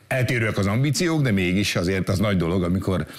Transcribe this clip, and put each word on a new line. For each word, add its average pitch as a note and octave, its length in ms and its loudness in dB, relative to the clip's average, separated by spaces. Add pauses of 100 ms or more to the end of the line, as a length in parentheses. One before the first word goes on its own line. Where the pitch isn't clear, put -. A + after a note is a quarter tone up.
Eltérőek A#2+ 500 -2
az G2 100 0
ambíciók, D3+ 540 0
de B2+ 100 2
mégis F#2+ 440 0
azért F#2 340 0
az G2 100 0
nagy G2+ 180 2
dolog, F2 260 2
amikor F#2 420 0 (140)